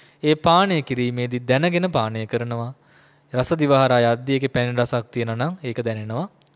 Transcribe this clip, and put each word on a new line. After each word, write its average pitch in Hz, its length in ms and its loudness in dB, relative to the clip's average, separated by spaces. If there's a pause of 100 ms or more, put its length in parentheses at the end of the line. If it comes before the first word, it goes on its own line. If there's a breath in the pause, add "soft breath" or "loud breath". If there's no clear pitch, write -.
(240 soft breath)
ඒ 151 120 4
පානය 175 460 4
කිරීමේදී 123 600 -4
දැනගෙන 170 500 0
පානය 110 360 -2
කරනවා. 117 440 -4 (600 soft breath)
රස 127 200 0
දිව 151 180 2
හරහා 131 340 6
යද්දී 127 300 0
ඒකේ 131 200 -2
පැණි 123 200 0
රසක් 120 360 -2
තියෙනවා 113 280 -4
නම් 156 200 -2
ඒක 123 200 -8
දැනෙනවා. 113 480 -6 (280)